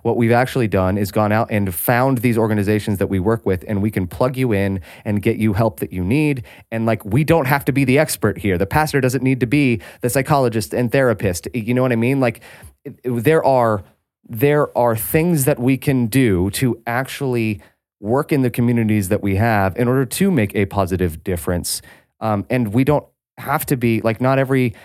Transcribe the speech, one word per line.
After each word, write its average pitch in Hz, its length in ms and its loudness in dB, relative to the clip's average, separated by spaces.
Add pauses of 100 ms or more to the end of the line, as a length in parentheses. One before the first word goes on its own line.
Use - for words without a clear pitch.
what 113 140 0
we've 117 140 2
actually 123 360 2
done 95 320 0
is 101 120 -2
gone 107 200 2
out 110 180 2
and 101 240 0
found 127 460 0
these 113 180 0
organizations 107 600 0
that 95 80 0
we 98 120 0
work 110 240 0
with, 92 240 -2
and 101 140 -2
we 107 80 0
can 101 160 -2
plug 127 320 -2
you 127 140 0
in 98 300 0 (220)
and 104 200 -2
get 113 140 0
you 107 160 2
help 110 260 0
that - 120 -6
you 90 120 -4
need. 135 400 0 (280)
And, 113 140 -4
like, 113 180 -2
we 117 200 0
don't 165 220 2
have 139 200 0
to 143 60 0
be 135 140 0
the 127 120 4
expert 127 400 0
here. 92 200 0
The 92 100 -2
pastor 151 340 0
doesn't 127 220 0
need 131 160 0
to 120 80 0
be 127 340 0 (200)
the 123 100 -2
psychologist 123 640 0
and 120 160 -2
therapist. 110 640 0
You 113 180 -4
know 127 80 0
what 131 100 2
I 117 40 0
mean? 123 240 0
Like, 120 220 -2 (440)
it, 131 180 -16
it, 120 200 -4
there 156 200 4
are, 117 400 2 (460)
there 143 480 0
are 117 180 2
things 160 500 0
that 147 120 2
we 127 200 2
can 131 280 0
do 101 460 2
to 120 340 -2
actually 120 760 -4 (380)
work 120 320 0
in 139 120 2
the 123 80 2
communities 110 580 2
that 104 140 -2
we 98 140 0
have 101 380 2
in 120 120 0
order 131 180 2
to 190 240 0
make 117 260 0
a 104 100 0
positive 90 580 -2
difference. 87 580 -4 (380)
Um, 104 280 -2
and 123 240 -2
we 127 120 2
don't 143 220 0 (340)
have 139 280 -4
to 147 80 0
be, 117 260 0
like, 113 200 0
not 131 160 2
every 131 480 2